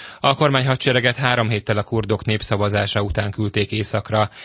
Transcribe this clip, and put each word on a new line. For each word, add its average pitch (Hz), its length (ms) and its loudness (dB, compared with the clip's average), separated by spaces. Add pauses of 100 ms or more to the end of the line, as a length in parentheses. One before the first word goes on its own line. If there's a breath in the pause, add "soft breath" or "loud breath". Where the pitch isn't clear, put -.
(200 loud breath)
A 139 160 4
kormányhadsereget 131 800 2
három 123 340 0
héttel 104 280 0
a 107 60 -2
kurdok 107 420 -2
népszavazása 104 760 0
után 101 300 -2
küldték 104 400 -2
északra. 107 580 0 (160 loud breath)